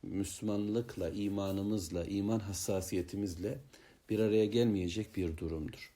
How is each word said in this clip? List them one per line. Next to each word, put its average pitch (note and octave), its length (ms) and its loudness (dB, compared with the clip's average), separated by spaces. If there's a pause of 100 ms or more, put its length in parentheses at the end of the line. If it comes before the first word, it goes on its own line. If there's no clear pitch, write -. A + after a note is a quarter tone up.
Müslümanlıkla, G#2 1040 -2
imanımızla, G2 960 0
iman G2+ 340 0
hassasiyetimizle F#2+ 1200 -2 (500)
bir G#2+ 100 2
araya G#2+ 260 6
gelmeyecek G#2 720 2
bir E2 220 -2
durumdur. D#2+ 580 -6